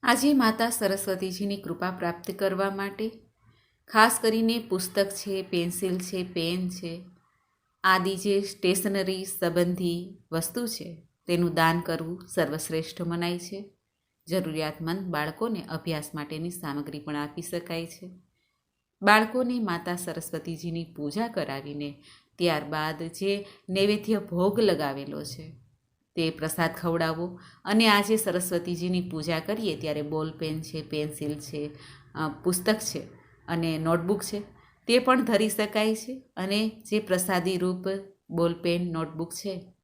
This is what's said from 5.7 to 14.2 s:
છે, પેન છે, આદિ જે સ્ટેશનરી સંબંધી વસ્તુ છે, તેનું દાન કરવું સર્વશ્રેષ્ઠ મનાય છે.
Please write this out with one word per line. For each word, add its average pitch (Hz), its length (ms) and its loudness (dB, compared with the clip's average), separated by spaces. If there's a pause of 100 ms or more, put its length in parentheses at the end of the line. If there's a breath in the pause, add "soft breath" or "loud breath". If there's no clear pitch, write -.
છે, 180 240 -4
પેન 180 460 -2
છે, 175 360 -10 (800)
આદિ 190 320 4
જે 196 260 2
સ્ટેશનરી 190 840 0
સંબંધી 175 920 0 (140)
વસ્તુ 165 360 -2
છે, 170 400 -10 (200)
તેનું 175 260 2
દાન 165 280 4
કરવું 165 460 -6
સર્વશ્રેષ્ઠ 160 760 -2
મનાય 170 380 -2
છે. 202 300 -12 (580)